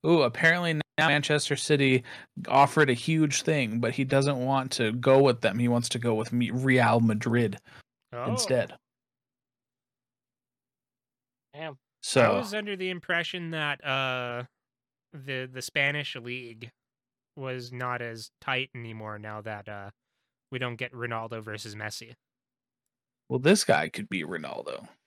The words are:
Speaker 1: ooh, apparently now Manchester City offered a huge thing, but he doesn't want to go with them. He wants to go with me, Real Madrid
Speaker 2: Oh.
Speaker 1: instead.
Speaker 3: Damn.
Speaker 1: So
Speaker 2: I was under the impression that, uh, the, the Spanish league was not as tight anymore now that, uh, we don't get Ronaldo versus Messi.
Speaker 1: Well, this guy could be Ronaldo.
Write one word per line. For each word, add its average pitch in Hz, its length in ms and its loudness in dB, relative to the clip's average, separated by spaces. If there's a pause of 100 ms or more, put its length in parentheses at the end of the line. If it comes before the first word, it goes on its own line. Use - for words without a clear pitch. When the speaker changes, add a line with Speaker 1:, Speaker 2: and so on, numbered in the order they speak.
Speaker 1:
ooh, 160 160 6
apparently 165 520 2
now 156 340 0
Manchester 147 480 2
City 135 480 4 (420)
offered 139 420 6
a 127 60 4
huge 156 480 0
thing, 120 380 0
but 117 140 0
he 135 100 -2
doesn't 135 340 2
want 131 340 0
to 110 200 0
go 131 280 6
with 127 200 4
them. 107 180 0
He 120 80 2
wants 120 240 2
to 123 80 -4
go 117 160 0
with 107 180 -2
me, 120 200 0
Real 123 480 4
Madrid 113 580 2 (540)
Speaker 2:
Oh. 120 180 -6
Speaker 1:
instead. 120 440 -2 (2750)
Speaker 3:
Damn. 147 260 -12 (240)
Speaker 1:
So - 200 2
Speaker 2:
I 113 160 4
was - 160 -6
under 208 220 -6
the 185 140 -6
impression 170 600 -4
that, 147 340 -4
uh, 127 600 -4 (680)
the, 131 400 -8
the 127 100 -12
Spanish 143 520 -2
league 117 560 -12 (640)
was 127 360 -10
not 123 300 -4
as 113 280 -12 (100)
tight 131 340 -4
anymore 110 440 -10
now 107 220 -12
that, 104 280 -10
uh, 101 220 -12 (600)
we 127 80 -8
don't 123 160 -6
get 123 160 -8
Ronaldo 113 500 -6
versus 107 320 -10
Messi. 107 380 -10 (1160)
Speaker 1:
Well, 127 120 0
this 180 240 6
guy 78 240 4
could - 200 -10
be 92 140 -4
Ronaldo. 78 640 -10 (200)